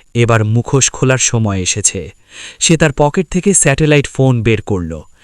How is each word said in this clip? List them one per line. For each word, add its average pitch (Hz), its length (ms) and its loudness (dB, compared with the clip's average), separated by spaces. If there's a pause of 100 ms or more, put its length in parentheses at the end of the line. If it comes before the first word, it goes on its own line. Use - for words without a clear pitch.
(140)
এবার 113 320 2
মুখোশ 120 440 0
খোলার 131 280 0
সময় 110 420 -2
এসেছে। 92 540 -6 (460)
সে 165 180 2
তার 156 140 2
পকেট 147 380 0
থেকে 185 240 0
স্যাটেলাইট 147 540 2
ফোন 131 360 0
বের 110 180 0
করল। 82 400 -6 (220)